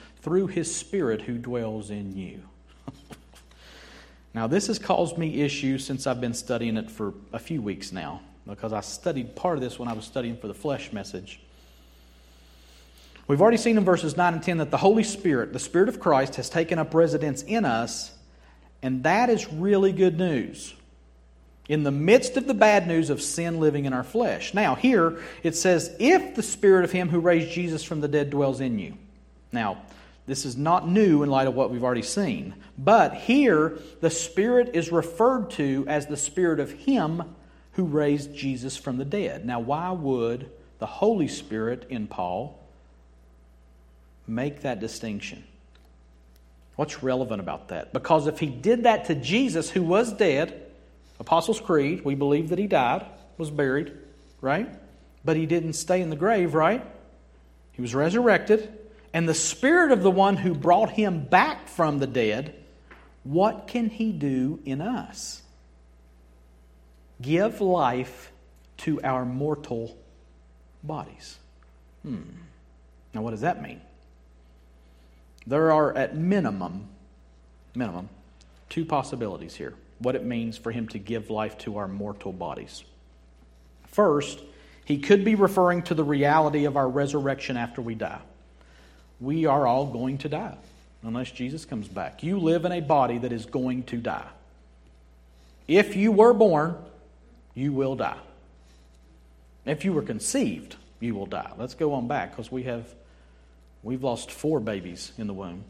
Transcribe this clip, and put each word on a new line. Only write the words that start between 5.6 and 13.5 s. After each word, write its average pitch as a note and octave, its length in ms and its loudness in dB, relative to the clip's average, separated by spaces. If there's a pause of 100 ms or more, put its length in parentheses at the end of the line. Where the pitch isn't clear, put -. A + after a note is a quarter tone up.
since C3+ 200 -6
I've B2 140 -2
been A#2+ 140 -4
studying A#2 420 -4
it A2 140 -8
for G2+ 240 -8 (180)
a A2+ 60 -8
few D3 240 -8
weeks G2+ 280 -8
now, E2 300 -10 (260)
because G#2+ 280 -8
I G#2 80 -4
studied - 520 -8
part F3+ 220 -2
of C3 60 -4
this B2 160 -8
when A#2+ 100 -8
I A#2 60 -6
was G#2+ 100 -12
studying A#2 320 -6
for A2+ 100 -14
the G2 60 -8
flesh C3+ 400 -8
message. G2 480 -12 (1900)
We've C#3+ 140 4
already A#3 140 8